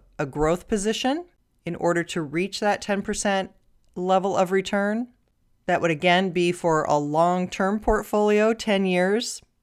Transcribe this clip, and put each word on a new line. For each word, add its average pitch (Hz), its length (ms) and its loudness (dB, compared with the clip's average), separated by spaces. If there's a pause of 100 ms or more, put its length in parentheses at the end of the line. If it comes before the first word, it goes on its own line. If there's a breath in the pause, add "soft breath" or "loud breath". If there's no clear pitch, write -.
(180)
a 151 80 -4
growth 151 420 -2
position 233 560 -2 (400)
in 170 120 -6
order 170 280 0
to 170 160 -6
reach 165 400 -4
that 208 220 0
ten 202 180 -2
percent 196 500 -2 (440)
level 185 420 2
of 180 160 2
return. 208 560 0 (580)
That 180 140 2
would 170 100 0
again 180 380 2
be 175 240 0
for 160 320 0
a 147 140 2
long-term 180 840 0
portfolio, 214 720 2
ten 202 320 0
years 185 560 0 (220)